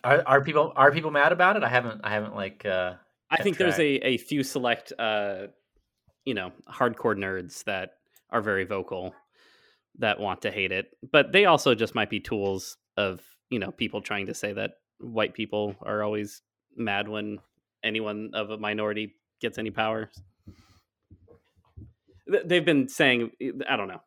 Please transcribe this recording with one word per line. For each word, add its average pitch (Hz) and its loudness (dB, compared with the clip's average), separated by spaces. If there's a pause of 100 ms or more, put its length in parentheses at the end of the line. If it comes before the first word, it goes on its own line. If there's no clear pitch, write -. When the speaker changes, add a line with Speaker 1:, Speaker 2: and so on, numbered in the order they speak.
Speaker 1:
Are, 135 6
are 135 8
people, 151 2
are 139 10
people 156 -2
mad 147 4
about 180 4
it? 196 0
I 120 0
haven't, 117 0
I 104 -2
haven't, 107 -2
like, 98 -8
uh, 92 -2 (360)
Speaker 2:
I 160 2
Speaker 1:
kept 185 2
Speaker 2:
think 190 2
there's 175 4
Speaker 1:
track. 147 2
Speaker 2:
a, - 0
a 131 2
few 143 -2
select, 123 -2
uh, 101 -2 (760)
you 131 -4
know, 92 -6 (160)
hardcore 113 -2
nerds 95 -6
that 95 -6 (360)
are 117 0
very 98 -2
vocal 92 -6 (840)
that 107 0
want 98 -4
to 107 -2
hate 95 -4
it, 95 -6 (160)
but 135 4
they 202 6
also 143 6
just 110 -2
might 110 0
be 104 -6
tools 98 -4 (200)
of, 95 -2 (300)
you 123 -2
know, 92 -6
people 107 -4
trying 101 -6
to - -10
say 101 -6
that 104 -6 (240)
white 110 -4
people 104 -4
are 107 -4
always 107 -6 (340)
mad 104 -2
when 104 -8 (440)
anyone 107 -4
of 107 -6
a 110 -8
minority 107 -4 (240)
gets 117 -6
any 110 -6
power. 110 -2 (2250)
Th-, - 0
they've 170 2
been 143 4
saying, 123 2 (360)
I 131 0
don't 101 -4
know. 92 -14